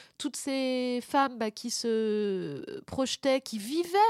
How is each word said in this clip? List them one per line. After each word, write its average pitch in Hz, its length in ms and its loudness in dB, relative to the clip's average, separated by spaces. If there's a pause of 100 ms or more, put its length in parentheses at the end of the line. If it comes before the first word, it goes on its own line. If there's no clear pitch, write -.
(160)
toutes - 200 -6
ces 254 640 0
femmes, 269 360 2
bah, 220 120 0
qui 226 200 -8
se 208 1160 -2
projetaient, 262 560 0
qui - 160 -8
vivaient, 339 400 0 (120)